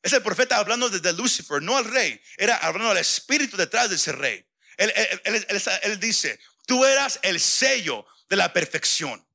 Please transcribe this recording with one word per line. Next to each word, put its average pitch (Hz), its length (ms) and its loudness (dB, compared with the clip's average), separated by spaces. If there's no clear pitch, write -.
Es 190 120 -2
el 262 100 4
profeta 233 360 0
hablando 233 300 0
de, 196 120 -4
de 170 120 0
Lucifer, 170 480 -2
no 196 160 0
al 254 80 0
rey. 214 380 -2
Era 214 200 2
hablando 196 360 -2
al 190 60 2
espíritu 262 580 0
detrás 208 340 2
de 180 60 -2
ese 156 160 -2
rey. 131 340 -4
Él, 208 180 2
él, 202 300 0
él, 208 240 -2
él, 202 140 -2
él 208 180 -2
dice, 175 380 -2
"Tú 254 180 4
eras 269 380 2
el 185 180 0
sello 208 680 0
de 196 80 0
la 180 160 2
perfección 151 840 -2